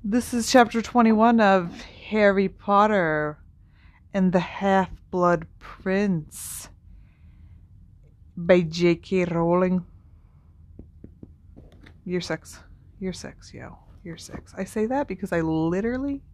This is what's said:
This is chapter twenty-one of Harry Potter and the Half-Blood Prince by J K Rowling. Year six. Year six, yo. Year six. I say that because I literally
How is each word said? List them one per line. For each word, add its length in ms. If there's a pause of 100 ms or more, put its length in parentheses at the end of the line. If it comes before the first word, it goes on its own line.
This 300
is 160
chapter 320
twenty-one 580
of 400 (300)
Harry 400
Potter 880 (760)
and 200
the 80
Half-Blood 1040 (120)
Prince 1080 (1700)
by 280
J 340
K 300
Rowling. 580 (2250)
Year 160
six. 380 (400)
Year 140
six, 400
yo. 240 (260)
Year 140
six. 400
I 80
say 220
that 200
because 260
I 100
literally 800 (120)